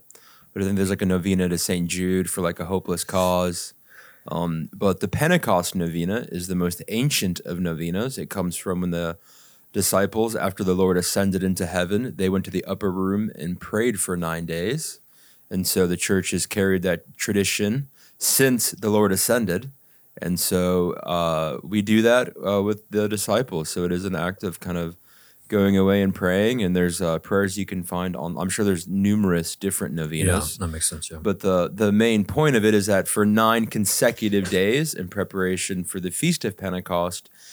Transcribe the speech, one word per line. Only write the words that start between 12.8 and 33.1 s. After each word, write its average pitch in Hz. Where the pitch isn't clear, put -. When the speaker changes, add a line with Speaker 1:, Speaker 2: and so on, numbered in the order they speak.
Speaker 1:
room 95
and 87
prayed 110
for 92
nine 82
days. 90
And 95
so 92
the 87
church 95
has 87
carried 95
that 87
tradition 107
since 131
the 110
Lord 104
ascended. 110
And 87
so, 90
uh, 80
we 104
do 110
that, 120
uh, 98
with 104
the 104
disciples. 104
So 90
it 87
is 90
an 92
act 87
of 87
kind 90
of 85
going 98
away 98
and 95
praying. 104
And 90
there's, 87
uh, 82
prayers 98
you 98
can 92
find 90
on, 82
I'm 78
sure 104
there's 92
numerous 98
different 98
novenas. 80
Speaker 2:
Yeah, 92
that 82
makes 82
sense, 80
yeah. 82
Speaker 1:
But 92
the, 90
the 104
main 110
point 147
of 104
it 107
is 101
that 95
for 104